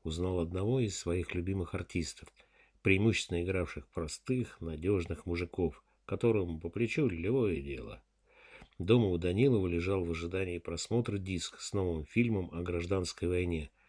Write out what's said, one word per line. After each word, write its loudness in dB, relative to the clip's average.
узнал -2
одного 0
из 0
своих -2
любимых -2
артистов, -6
преимущественно 4
игравших -2
простых, -4
надёжных -2
мужиков, -2
которым 2
по -8
плечу 0
любое 0
дело. -10
Дома 6
у 2
Данилова 4
лежал 0
в -2
ожидании -4
просмотра -2
диск -4
с -8
новым 0
фильмом 2
о -6
гражданской -2
войне, 0